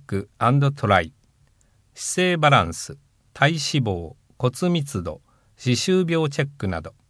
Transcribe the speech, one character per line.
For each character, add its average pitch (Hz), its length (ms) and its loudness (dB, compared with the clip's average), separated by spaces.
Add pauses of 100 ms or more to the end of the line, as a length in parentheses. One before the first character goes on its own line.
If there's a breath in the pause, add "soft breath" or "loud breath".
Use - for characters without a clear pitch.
ク 98 320 -6
ア 113 120 2
ン 139 100 4
ド 143 100 2
ト 143 160 -4
ラ 98 140 6
イ。 82 120 -4 (840)
姿 - 380 -2
勢 175 40 0
バ 151 140 4
ラ 123 120 6
ン 85 120 -4
ス、 - 220 -14 (380)
体 143 180 2
脂 160 80 -4 (240)
肪、 87 300 -6 (240)
骨 127 320 0
密 143 320 -2
度、 78 180 -10 (360)
歯 123 200 0
周 185 320 2
病 160 200 0
チ 143 140 -4
ェ - 20 0
ッ 143 40 -6 (100)
ク 104 100 -4
な 85 120 -4
ど。 85 140 -14 (160)